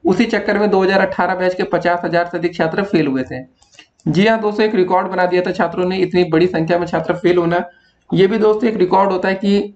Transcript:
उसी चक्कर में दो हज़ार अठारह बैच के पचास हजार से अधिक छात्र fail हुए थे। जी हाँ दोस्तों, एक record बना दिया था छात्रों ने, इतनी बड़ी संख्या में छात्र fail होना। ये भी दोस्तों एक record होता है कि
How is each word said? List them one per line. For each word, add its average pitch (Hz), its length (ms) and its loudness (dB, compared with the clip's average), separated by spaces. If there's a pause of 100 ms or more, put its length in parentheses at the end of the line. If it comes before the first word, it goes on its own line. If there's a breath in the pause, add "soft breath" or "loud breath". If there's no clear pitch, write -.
उसी 190 220 2
चक्कर 208 340 -2
में 208 100 2
दो 190 120 2
हज़ार 196 200 2
अठारह 185 340 0
बैच 180 180 0
के 185 120 -4
पचास 175 380 0
हजार 170 220 0
से 175 120 -8
अधिक 170 180 -2
छात्र 160 300 -2
fail 156 220 0
हुए 131 160 -2
थे। 127 200 -10 (640 soft breath)
जी 160 220 2
हाँ 226 140 2
दोस्तों, 208 240 0
एक 214 100 0
record 185 320 0
बना 185 180 0
दिया 175 160 2
था 185 100 -2
छात्रों 180 340 -2
ने, 185 120 -2
इतनी 180 280 0
बड़ी 160 220 2
संख्या 175 320 0
में 175 80 -2
छात्र 165 280 -4
fail 175 220 0
होना। 175 260 0 (460 soft breath)
ये 185 180 4
भी 208 100 0
दोस्तों 214 320 2
एक 214 80 -4
record 190 340 2
होता 190 180 -2
है 190 60 0
कि 202 400 0